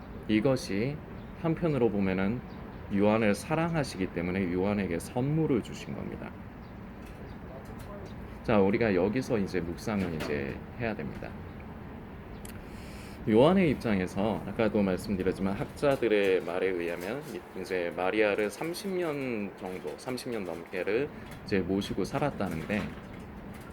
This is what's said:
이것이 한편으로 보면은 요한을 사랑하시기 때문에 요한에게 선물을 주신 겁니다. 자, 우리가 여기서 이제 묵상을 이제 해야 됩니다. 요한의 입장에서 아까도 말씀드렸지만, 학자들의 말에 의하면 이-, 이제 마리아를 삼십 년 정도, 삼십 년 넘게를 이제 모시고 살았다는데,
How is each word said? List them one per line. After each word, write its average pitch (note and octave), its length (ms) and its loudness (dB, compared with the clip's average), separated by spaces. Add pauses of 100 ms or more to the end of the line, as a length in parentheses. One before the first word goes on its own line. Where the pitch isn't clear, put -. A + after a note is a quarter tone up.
(280)
이것이 A2+ 680 2 (460)
한편으로 D#3 480 2
보면은 G2 500 2 (560)
요한을 G#2 400 6
사랑하시기 D#3 720 0
때문에 F2 460 0
요한에게 F#2 460 2
선물을 C#3+ 640 2
주신 - 300 -8
겁니다. - 380 -8 (2000)
자, A2 160 6
우리가 G2+ 360 6
여기서 G#2+ 440 4
이제 F2+ 200 0
묵상을 F2 560 -2
이제 C#2+ 400 -2 (240)
해야 A2+ 160 -2
됩니다. A#1+ 340 -8 (2000)
요한의 D3+ 440 8
입장에서 G2 720 2
아까도 G#2 380 2
말씀드렸지만, F#2 720 0
학자들의 G#2+ 880 4
말에 F2+ 240 0
의하면 F2+ 560 -2 (100)
이-, - 260 -8
이제 F2 380 0
마리아를 G#2 540 4
삼십 F3 400 -4
년 C#3 580 -2 (100)
정도, D#2+ 380 -6
삼십 B2+ 320 -6
년 A2 160 -4
넘게를 F2+ 640 -2 (360)
이제 G2+ 140 2
모시고 F#2+ 440 0
살았다는데, G2 800 0 (880)